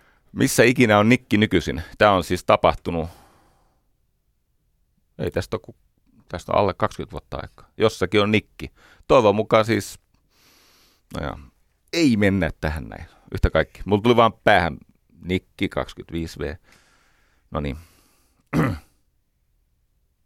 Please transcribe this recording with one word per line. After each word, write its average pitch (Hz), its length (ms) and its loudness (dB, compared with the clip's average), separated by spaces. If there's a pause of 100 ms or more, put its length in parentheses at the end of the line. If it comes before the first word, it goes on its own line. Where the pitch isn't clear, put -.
(320)
Missä 123 300 0
ikinä 113 360 4
on 104 100 4
Nikki 120 300 0
nykyisin? 80 440 -2 (160)
Tää 104 140 4
on 90 120 2
siis 92 200 -6
tapahtunut. 85 640 0 (2000)
Ei 87 120 -6
tästä - 260 -8
ole - 80 -10
ku-, - 120 -20 (520)
tästä - 240 -12
on - 60 2
alle 98 160 0
kaksikymmentä - 380 -8
vuotta - 300 -14
aikaa. - 340 -20
Jossakin 104 440 0
on 104 100 0
Nikki. - 420 -4 (380)
Toivon 113 240 4
mukaan 107 300 2
siis, 107 340 -4 (1160)
no 78 120 -8
joo, 57 120 -12 (540)
ei 151 240 2
mennä 98 340 0 (100)
tähän 78 280 -6
näin. 52 180 -18 (280)
Yhtä - 160 0
kaikki. - 340 -2
Mulla 101 180 0
tuli 117 140 4
vaan 113 160 4
päähän 90 460 2 (440)
Nikki 90 460 -6
kaksikymmentäviisi - 680 -10
V. 73 160 -8 (960)
No 76 100 -6
niin. 69 160 -8 (800)
<clears throat> 127 200 -2 (1500)